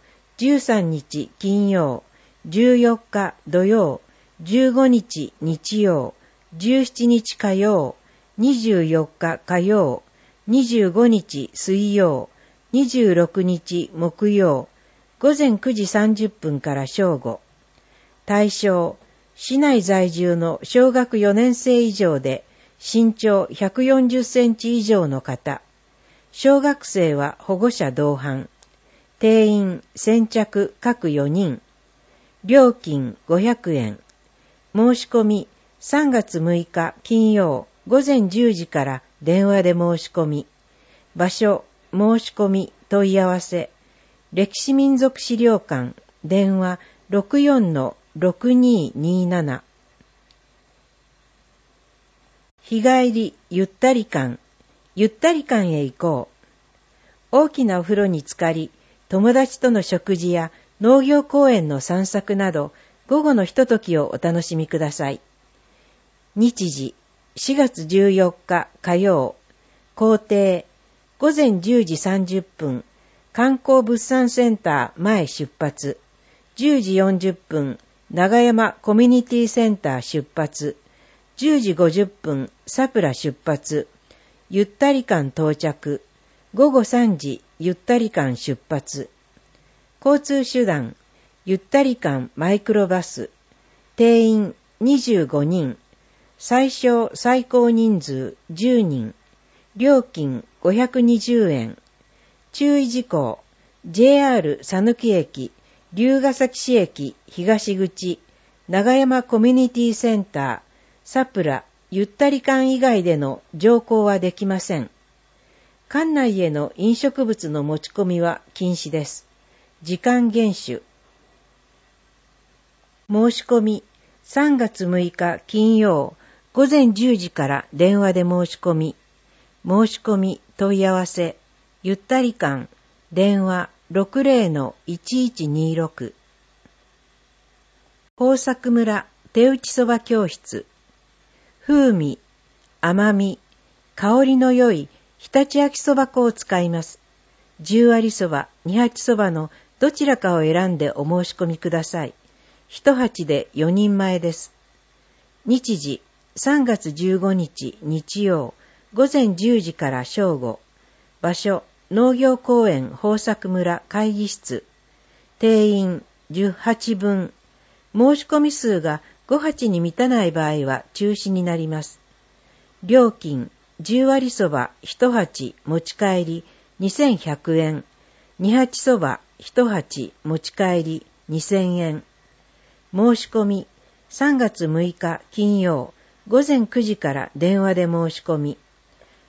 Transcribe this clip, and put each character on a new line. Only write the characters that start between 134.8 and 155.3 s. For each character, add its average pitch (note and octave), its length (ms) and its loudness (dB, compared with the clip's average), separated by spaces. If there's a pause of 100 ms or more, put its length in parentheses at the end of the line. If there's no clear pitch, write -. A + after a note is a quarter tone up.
一 B3 400 -4
一 E3+ 240 -6
二 D#3+ 260 -2
六。 D#3 400 -8 (2000)
豊 B3+ 200 2
作 B3+ 340 -4
村 A3 340 0 (280)
手 A#3 160 6
打 C4+ 80 2
ち - 120 -14
そ B3+ 160 0
ば A#3 140 0
教 A3 300 -2
室。 - 360 -14 (1000)
風 C#4 240 4
味、 D#3 260 -2 (640)
甘 G3 320 2
み、 G3 260 -2 (580)
香 A3+ 280 4
り C4 140 4
の B3+ 160 4
良 B3 180 4
い D3 160 -4 (320)
常 - 220 0
陸 C#4 200 0
秋 C#4+ 200 -2
そ C#4+ 120 0
ば C4+ 140 2
粉 C4 140 -2
を A#3+ 100 2
使 F#3 300 -4
い F3 80 -2
ま E3 140 -4
す。 - 160 -20 (600)
十 A3 300 4
割 A3+ 220 2
そ F#3 180 -4
ば、 C#3+ 180 -6 (160)
二 F#3+ 160 -2
八 A#3+ 220 -2
そ A#3+ 160 0
ば G#3 120 0
の D#3 220 -6 (280)
ど F#3+ 120 2
ち D4 140 -4
ら C#4+ 100 2
か F#3 200 0
を E3 60 2
選 E3+ 280 0
ん F3 80 -2
で D3 140 -4
お D3 120 -8
申 F3 260 -2
し - 60 -18
込 F3+ 120 -4
み E3 100 -6
く F3 120 -8
だ D#3+ 140 -4
さ D#3+ 220 -8
い。 - 80 -12 (540)
一 - 280 0
鉢 A#3 300 -4
で C#3+ 280 -2
四 D#3+ 220 0
人 G3+ 220 2
前 F#3+ 220 -2
で E3+ 120 -4
す。 - 220 -16 (920)